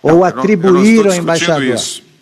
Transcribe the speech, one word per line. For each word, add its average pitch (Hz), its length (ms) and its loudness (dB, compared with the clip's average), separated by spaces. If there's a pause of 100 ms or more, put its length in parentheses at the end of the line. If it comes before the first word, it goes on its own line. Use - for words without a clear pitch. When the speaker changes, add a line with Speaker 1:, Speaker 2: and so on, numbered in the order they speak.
Speaker 1:
Não, 143 80 0
Speaker 2:
ou - 0 -
Speaker 1:
eu 160 40 4
não, - 0 -
eu 170 60 4
não 185 80 2
estou 131 120 -6
Speaker 2:
atribuíram 185 380 0
ao 196 60 2
Speaker 1:
discutindo 202 380 2
Speaker 2:
embaixador? 165 420 -2
Speaker 1:
isso. 120 380 -6 (200)